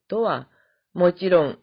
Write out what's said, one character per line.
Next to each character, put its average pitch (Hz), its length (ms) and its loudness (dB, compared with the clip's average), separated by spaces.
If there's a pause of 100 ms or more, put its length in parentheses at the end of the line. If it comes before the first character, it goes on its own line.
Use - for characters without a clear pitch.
と 220 160 -6
は、 139 260 -6 (460)
も 175 180 2
ち 185 160 -6
ろ 175 140 4
ん 139 200 -4